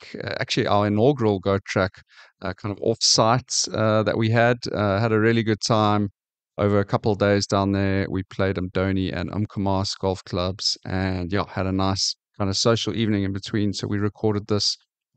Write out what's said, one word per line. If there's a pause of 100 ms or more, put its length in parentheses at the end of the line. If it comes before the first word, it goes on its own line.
(240)
uh,
actually
our
inaugural
Goat
Track, (500)
uh,
kind
of
off-site,
uh,
that
we
had. (160)
Uh,
had
a
really
good
time (500)
over
a
couple
of
days
down
there.
We
played
Mdoni
and
Umkomaas
golf
clubs
and,
yeah,
had
a
nice (220)
kind
of
social
evening
in
between.
So
we
recorded
this (400)